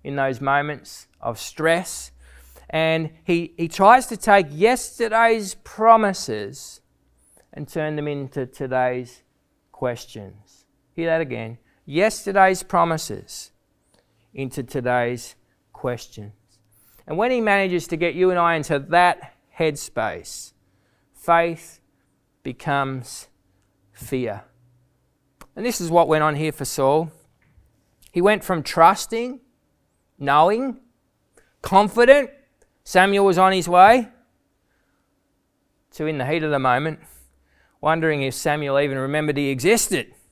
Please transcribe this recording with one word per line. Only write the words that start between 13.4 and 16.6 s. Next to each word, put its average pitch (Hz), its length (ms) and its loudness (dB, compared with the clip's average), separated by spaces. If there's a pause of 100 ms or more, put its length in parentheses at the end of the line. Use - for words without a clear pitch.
into 131 280 -8
today's 123 720 -4 (380)
questions. 110 600 -10 (720)